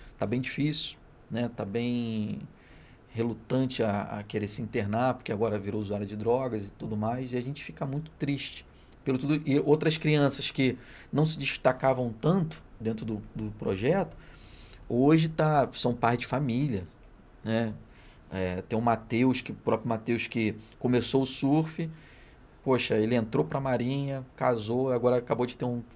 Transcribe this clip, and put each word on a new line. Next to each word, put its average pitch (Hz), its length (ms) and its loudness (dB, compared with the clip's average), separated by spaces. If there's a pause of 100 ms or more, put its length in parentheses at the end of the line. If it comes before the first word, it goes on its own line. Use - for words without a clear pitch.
(200)
Tá 107 80 -2
bem 120 120 0
difícil, 143 580 -4 (340)
né? 117 180 -2
Tá 107 160 -6
bem 113 760 -2 (720)
relutante 120 720 -2
a, 104 380 0
a 104 40 -8
querer 104 240 -4
se 104 140 -8
internar, 113 540 0
porque - 160 -10
agora 104 260 0
virou 101 240 -4
usuária 101 240 -4
de 101 100 -8
drogas 113 520 0
e - 20 -14
tudo 110 260 -8
mais, 120 380 -2
e 123 40 -2
a 123 40 0
gente 139 220 -8
fica 160 240 -10
muito 147 320 -6
triste 139 440 -4 (400)
pelo 131 140 0
tudo. 147 280 0
E 143 140 4
outras 151 380 4
crianças 147 540 2
que 131 260 2 (340)
não 147 140 4
se 156 140 -2
destacavam 131 760 2
tanto 160 480 0 (180)
dentro 110 240 -2
do, 107 180 -4 (120)
do 107 240 -6
projeto, 143 580 0 (720)
hoje 147 400 6
tá, 156 460 2
são 123 200 0
pais 120 260 2
de - 80 -8
família, 127 600 0 (560)
né? 110 300 0 (580)
É, 92 300 -2
tem 113 160 -4
o 113 40 0
Mateus, 117 600 2
que, - 100 -10
o 104 40 -10
próprio 113 340 0
Mateus 113 380 0
que 110 280 0 (220)
começou 123 460 2
o - 20 0
surf, 160 640 0 (760)
poxa, 123 320 2
ele 110 200 2
entrou 117 280 2
pra - 160 -2
Marinha, 135 640 -2 (120)
casou, 123 560 0
agora 123 260 4
acabou 123 300 0
de 120 100 -12
ter 127 80 -4
um, 120 160 -2 (140)